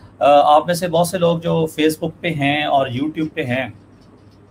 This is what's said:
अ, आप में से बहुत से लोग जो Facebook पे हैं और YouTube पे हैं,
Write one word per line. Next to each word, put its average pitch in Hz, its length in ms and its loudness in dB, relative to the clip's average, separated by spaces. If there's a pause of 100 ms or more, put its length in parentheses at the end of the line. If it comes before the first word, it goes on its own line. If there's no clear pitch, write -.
(220)
अ, 143 40 2
आप 147 420 6
में 175 80 -2
से 175 120 -4
बहुत 170 220 0
से 190 80 -4
लोग 170 240 0
जो 165 280 -2 (100)
Facebook 156 320 0 (100)
पे 175 80 -4
हैं 143 360 -2
और 135 280 0
YouTube 156 360 -4
पे 156 140 -6
हैं, 123 300 -6 (760)